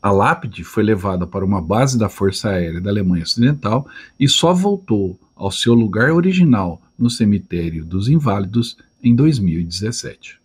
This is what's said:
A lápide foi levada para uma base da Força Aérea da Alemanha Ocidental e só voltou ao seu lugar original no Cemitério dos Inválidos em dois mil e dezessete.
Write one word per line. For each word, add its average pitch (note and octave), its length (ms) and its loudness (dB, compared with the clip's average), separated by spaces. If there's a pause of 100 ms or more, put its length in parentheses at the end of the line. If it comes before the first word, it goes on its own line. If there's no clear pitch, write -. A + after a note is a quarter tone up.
A G2+ 80 0
lápide G2+ 540 0
foi - 180 -2
levada F#2+ 440 0
para F#2+ 180 -6
uma F#2+ 180 0
base A#2+ 340 0
da A2 140 0
Força G2+ 400 -2
Aérea F2 300 -2
da G2 100 -4
Alemanha F2+ 320 0
Ocidental B2 640 0 (340)
e C#3+ 80 4
só E3+ 240 2
voltou F3+ 680 0 (160)
ao F#2+ 160 -6
seu - 220 0
lugar A2+ 380 2
original E3 720 2 (160)
no A#2 100 0
Cemitério F2 760 -2
dos F#2+ 240 -4
Inválidos A2+ 680 0 (260)
em A#2+ 120 4
dois C#3 240 4
mil E2+ 220 0
e F2 40 -2
dezessete. F#2+ 800 -10